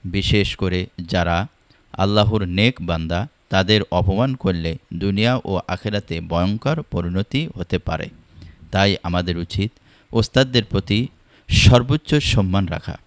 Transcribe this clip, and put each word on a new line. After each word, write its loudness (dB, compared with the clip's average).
বিশেষ 0
করে -2
যারা 0
আল্লাহর 2
নেক 0
বান্দা, -4
তাদের 2
অপমান 0
করলে -4
দুনিয়া 0
ও -2
আখেরাতে -6
ভয়ঙ্কর -2
পরিণতি -4
হতে -4
পারে। -4
তাই 2
আমাদের -2
উচিত -4
ওস্তাদদের 2
প্রতি -2
সর্বোচ্চ 4
সম্মান 2
রাখা -8